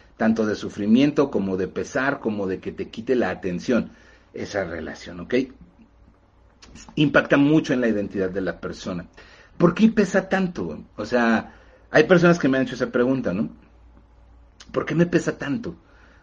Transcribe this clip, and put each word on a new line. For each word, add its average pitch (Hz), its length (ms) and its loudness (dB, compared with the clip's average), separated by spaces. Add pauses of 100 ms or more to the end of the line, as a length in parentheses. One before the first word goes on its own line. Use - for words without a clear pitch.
(160)
tanto 113 300 2
de 104 100 0
sufrimiento 120 720 2
como 95 260 -2
de 92 120 -2
pesar, 135 500 -4
como 104 280 -4
de 92 140 -4
que 92 120 -10
te 92 160 -10
quite 117 260 -4
la 104 160 0
atención, 90 600 -2 (420)
esa 101 320 -6
relación, 82 560 -12
¿ok? 87 140 -4 (1600)
Impacta 147 400 4
mucho 151 360 4
en 127 80 0
la 120 80 2
identidad 101 420 -2
de 95 100 -6
la 87 200 -6
persona. 87 460 -10 (500)
¿Por 175 180 4
qué 220 140 6
pesa 196 400 0
tanto? 139 560 -4 (120)
O 107 80 -8
sea, 113 500 0 (360)
hay 151 140 6
personas 170 340 6
que 143 100 0
me 135 100 2
han 131 60 0
hecho 127 100 -6
esa 120 160 -4
pregunta, 123 420 0
¿no? 104 180 -4 (1200)
¿Por - 140 -2
qué 151 100 -4
me 170 120 4
pesa 160 320 0
tanto? 120 380 -6 (460)